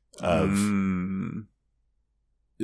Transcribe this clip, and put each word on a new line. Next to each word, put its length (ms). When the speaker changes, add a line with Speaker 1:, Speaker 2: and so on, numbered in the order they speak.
Speaker 1:
of 280
Speaker 2:
Mm. 960